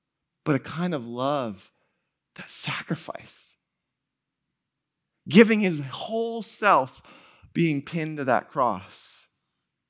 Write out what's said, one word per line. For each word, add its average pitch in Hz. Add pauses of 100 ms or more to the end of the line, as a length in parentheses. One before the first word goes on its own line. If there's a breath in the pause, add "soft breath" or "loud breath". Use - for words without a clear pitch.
(440)
but 151
a 131
kind 170
of 120
love 120 (640)
that -
sacrifice. - (1800)
Giving 214
his 180
whole 226
self, 165 (500 soft breath)
being 156
pinned 156
to 143
that 123
cross. - (640)